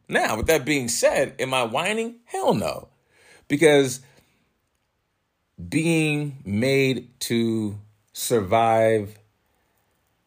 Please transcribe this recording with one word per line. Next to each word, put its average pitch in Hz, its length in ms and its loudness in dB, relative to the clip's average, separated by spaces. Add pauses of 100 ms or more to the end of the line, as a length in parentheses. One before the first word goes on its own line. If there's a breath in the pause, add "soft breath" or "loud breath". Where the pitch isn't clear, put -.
Now, 160 280 0
with 110 100 -4
that 156 180 2
being 147 220 -2
said, 233 540 0
am 131 120 -4
I 127 120 0
whining? 208 640 -4
Hell 370 280 -2
no. 85 360 -4 (580 soft breath)
Because 143 540 4 (1700 soft breath)
being 151 760 -2
made 131 640 0 (120)
to 113 580 -2 (340)
survive 113 1080 2 (1080)